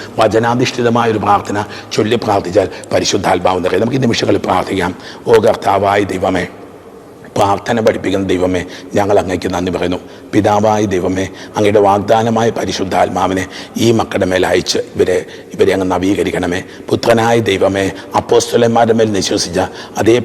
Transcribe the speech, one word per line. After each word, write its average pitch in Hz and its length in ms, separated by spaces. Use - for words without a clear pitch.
വചനാധിഷ്ഠിതമായ 117 920
ഒരു 107 60
പ്രാർത്ഥന 101 460
ചൊല്ലി 110 220
പ്രാർത്ഥിച്ചാൽ 95 520
പരിശുദ്ധാത്മാവ് 92 680
നിറയും. 90 180
നമുക്ക് 120 160
ഈ - 20
നിമിഷങ്ങളിൽ 110 400
പ്രാർത്ഥിക്കാം. 92 560
ഓ 123 40
കർത്താവായ 101 720
ദൈവമേ, 95 440
പ്രാർത്ഥന 101 440
പഠിപ്പിക്കുന്ന 98 480
ദൈവമേ, 90 300
ഞങ്ങൾ 101 240
അങ്ങേക്ക് 92 340
നന്ദി 90 220
പറയുന്നു. 90 240
പിതാവായ 107 480
ദൈവമേ, 92 320
അങ്ങയുടെ 104 320
വാഗ്ദാനമായ 110 600
പരിശുദ്ധാത്മാവിനെ 92 840
ഈ - 60
മക്കളുടെ 101 400
മേൽ 92 140
അയച്ച് 87 340
ഇവരെ, 90 220
ഇവരെ 98 220
അങ്ങ് 95 180
നവീകരിക്കണമേ. 90 640
പുത്രനായ 117 500
ദൈവമേ, 98 460
അപ്പോസ്തലന്മാരുടെ 117 800
മേൽ 110 120
നിശ്വസിച്ച 95 480
അതേ 113 280